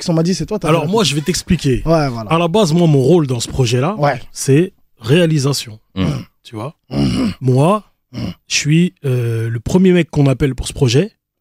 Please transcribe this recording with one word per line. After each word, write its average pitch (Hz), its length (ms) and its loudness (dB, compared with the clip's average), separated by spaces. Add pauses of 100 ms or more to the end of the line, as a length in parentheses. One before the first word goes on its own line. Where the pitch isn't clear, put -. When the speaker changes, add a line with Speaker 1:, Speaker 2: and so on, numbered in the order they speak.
Speaker 1:
on 175 40 2
m'a 160 80 2
dit, 175 140 0
c'est 165 100 -6
toi, 214 140 -6
t'as 165 100 -4
Speaker 2:
Alors 156 180 2
moi, 214 160 0
je 139 120 -2
vais 156 60 -4
t'expliquer. 143 640 -2
Speaker 1:
Ouais, 156 240 2
voilà. 117 200 -8
Speaker 2:
À 160 80 0
la 170 100 0
base, 175 260 2
moi, 175 120 4
mon 147 160 4
rôle 156 240 4
dans 123 140 -4
ce - 80 -8
projet-là, 131 480 0
Speaker 1:
Ouais. 143 260 -2 (100)
Speaker 2:
c'est 156 420 2 (260)
réalisation. 139 800 0 (160)
Speaker 3:
Mmh. 143 100 0 (380)
Speaker 2:
Tu - 120 -18
vois ? 117 200 -10 (140)
Speaker 1:
Mmh. 135 400 -2 (120)
Speaker 2:
Moi, 143 420 2 (280)
Speaker 1:
Mmh. 123 80 -12 (280)
Speaker 2:
je - 80 -6
suis, 165 380 2 (100)
euh, 117 460 -2
le 117 100 -6
premier 185 320 2
mec 175 200 2
qu'on 143 160 2
appelle 135 280 0
pour - 120 -8
ce - 60 -10
projet 139 380 0 (300)